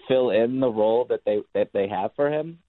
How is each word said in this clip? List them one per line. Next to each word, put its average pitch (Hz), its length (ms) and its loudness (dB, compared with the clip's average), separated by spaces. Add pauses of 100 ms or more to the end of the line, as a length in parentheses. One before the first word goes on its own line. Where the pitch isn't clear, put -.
fill 127 240 2
in 117 280 2
the 131 100 2
role 110 400 2
that 113 160 -2
they, 104 140 0 (140)
that 101 200 0
they 98 140 0
have 95 280 -4
for 143 140 0
him, 160 400 -6